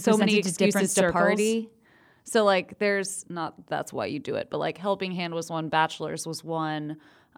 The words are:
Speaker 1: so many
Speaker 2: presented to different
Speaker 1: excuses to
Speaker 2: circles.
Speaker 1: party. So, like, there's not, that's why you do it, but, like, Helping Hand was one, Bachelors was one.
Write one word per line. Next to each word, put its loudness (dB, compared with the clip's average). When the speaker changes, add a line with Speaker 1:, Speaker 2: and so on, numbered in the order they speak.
Speaker 1:
so 6
many 4
Speaker 2:
presented -2
to -
different 4
Speaker 1:
excuses 0
to 2
Speaker 2:
circles. 4
Speaker 1:
party. 2
So, 2
like, 2
there's -2
not, -8
that's -6
why -4
you -6
do -6
it, -4
but, -6
like, -2
Helping -4
Hand -6
was -6
one, -4
Bachelors -2
was -10
one. -6